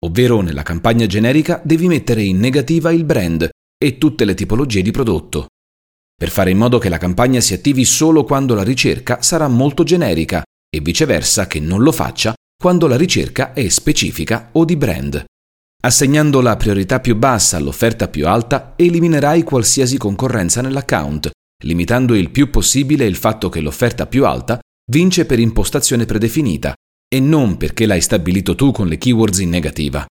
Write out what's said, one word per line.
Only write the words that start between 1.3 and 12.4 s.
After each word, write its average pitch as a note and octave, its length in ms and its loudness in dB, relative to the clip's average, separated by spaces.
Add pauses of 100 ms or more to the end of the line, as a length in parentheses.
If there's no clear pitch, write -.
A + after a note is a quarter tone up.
devi D#3+ 240 2
mettere B2 360 0
in F#2+ 160 0
negativa D3 520 0
il E3+ 140 2
brand E2+ 420 0 (340)
e C3 160 0
tutte D3 280 0
le G2+ 80 0
tipologie G#2+ 480 -2
di G2+ 100 0
prodotto, G2+ 560 -2 (680)
per E2 160 -6
fare F#2 220 0
in F#2+ 60 2
modo A#2+ 200 2
che G#2 120 0
la F2 80 -4
campagna A2 420 0
si G2+ 140 -2
attivi C3 320 0
solo D#3 400 2
quando C3+ 280 0
la G2+ 100 0
ricerca B2 580 -2
sarà D#3 260 0
molto C3+ 360 2
generica G2 600 0 (260)
e D#2 120 -6
viceversa F#2 640 0
che D#2 140 -4
non F2+ 220 0
lo D#3 100 4
faccia - 400 -4 (260)